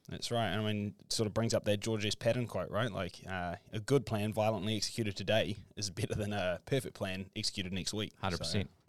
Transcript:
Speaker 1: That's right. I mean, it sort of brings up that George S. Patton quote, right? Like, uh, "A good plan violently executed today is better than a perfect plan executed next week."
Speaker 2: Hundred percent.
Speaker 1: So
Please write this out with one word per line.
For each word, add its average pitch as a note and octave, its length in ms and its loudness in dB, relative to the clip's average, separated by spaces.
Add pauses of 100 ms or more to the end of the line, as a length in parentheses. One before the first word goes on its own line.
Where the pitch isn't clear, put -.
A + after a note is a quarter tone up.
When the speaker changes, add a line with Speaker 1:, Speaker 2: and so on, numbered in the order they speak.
(100)
Speaker 1:
That's - 200 -6
right. A2+ 220 0
I G#2+ 80 0
mean, G#2 400 0
it - 100 -10
sort A2+ 160 2
of G#2 60 -2
brings A2+ 220 4
up G#2+ 100 2
that G#2 160 4
George A2 240 0
S. G#2 100 2
Patton A#2 320 2
quote, F#2 240 -4
right? G#2 220 0
Like, F#2+ 340 -4
uh, F2 300 -2 (160)
"A A2 80 -2
good B2+ 240 4
plan G#2+ 260 0
violently G#2+ 460 2
executed G#2 400 -2
today G2+ 400 2 (180)
is G2+ 140 -4
better G#2+ 260 -4
than G#2 200 -2
a F2+ 320 0
perfect - 300 -2
plan F#2+ 380 -4
executed F#2 380 -2
next F#2 220 -2
week." G#2 260 -2
Speaker 2:
Hundred F#2 200 0
percent. - 280 0
Speaker 1:
So - 60 -20 (140)